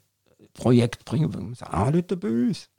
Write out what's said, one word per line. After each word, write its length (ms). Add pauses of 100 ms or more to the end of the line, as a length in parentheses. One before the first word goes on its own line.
(520)
Projekt 520
bringt, 300
wenn 120
man 80
sagt, 200
„Anrufen 460
bei 80
uns.“ 400 (100)